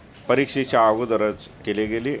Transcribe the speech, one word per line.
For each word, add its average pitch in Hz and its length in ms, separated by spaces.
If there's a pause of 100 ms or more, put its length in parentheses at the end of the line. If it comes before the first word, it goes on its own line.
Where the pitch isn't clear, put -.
(280)
परीक्षेच्या 127 600
अगोदरच 110 600 (180)
केले 107 200
गेले 117 340